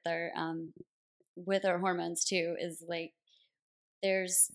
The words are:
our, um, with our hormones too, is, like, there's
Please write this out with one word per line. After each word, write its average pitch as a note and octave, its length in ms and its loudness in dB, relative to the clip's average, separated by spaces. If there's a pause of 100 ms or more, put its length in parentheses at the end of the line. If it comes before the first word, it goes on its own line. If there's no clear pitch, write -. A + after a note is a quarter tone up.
our, E3+ 300 -2
um, E3 360 -4 (640)
with F#3+ 300 0
our F3+ 140 4
hormones F3 460 0
too, E3+ 360 0
is, E3 260 -6
like, E3+ 280 -6 (880)
there's F#3+ 520 4